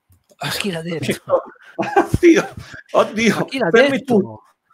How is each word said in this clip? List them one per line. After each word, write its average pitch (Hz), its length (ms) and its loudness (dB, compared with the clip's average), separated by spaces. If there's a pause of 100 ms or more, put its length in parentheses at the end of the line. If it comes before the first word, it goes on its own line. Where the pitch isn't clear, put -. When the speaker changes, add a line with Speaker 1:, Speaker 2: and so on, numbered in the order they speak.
(420)
Speaker 1:
Ma 147 80 -8
chi 196 220 -6
l'ha 165 100 -8
detto? 170 600 -4 (320)
Speaker 2:
<laughs> - 20 -8
Oddio, - 760 2 (380)
oddio, 214 440 2
Speaker 1:
Ma 170 100 -4
chi - 120 -10
l'ha 214 120 -2
Speaker 2:
fermi 262 300 4
Speaker 1:
detto? 240 180 0
Speaker 2:
tutti, 110 240 -4 (320)